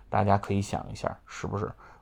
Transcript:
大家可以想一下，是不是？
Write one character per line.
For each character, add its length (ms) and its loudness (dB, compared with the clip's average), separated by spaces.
大 120 4
家 160 6
可 160 -2
以 80 4
想 300 -4
一 40 -8
下， 300 -4
是 220 -8
不 100 -2
是？ 140 -2